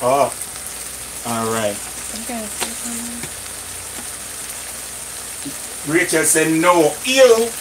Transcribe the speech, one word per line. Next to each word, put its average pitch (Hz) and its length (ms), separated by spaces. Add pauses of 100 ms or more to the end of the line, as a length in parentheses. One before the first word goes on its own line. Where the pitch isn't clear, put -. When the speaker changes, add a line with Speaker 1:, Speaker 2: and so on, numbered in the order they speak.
Speaker 1:
Oh, 135 280 (920)
all 113 260
right. 107 240 (460)
Speaker 2:
Okay. 233 240 (3500)
Speaker 1:
Rachel 160 360
said 156 280
no. 160 420 (120)
Ew. 240 440 (120)